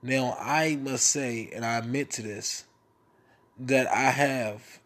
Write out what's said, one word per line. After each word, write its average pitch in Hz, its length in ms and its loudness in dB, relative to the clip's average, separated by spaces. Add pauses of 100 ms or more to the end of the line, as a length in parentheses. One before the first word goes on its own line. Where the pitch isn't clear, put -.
Now, 127 380 0
I 156 380 2
must 135 280 0
say, 120 480 0
and 117 120 -6
I 117 120 0
admit 123 340 -2
to - 100 -8
this, 104 440 -8 (920)
that 127 280 2
I 131 240 4
have 127 760 0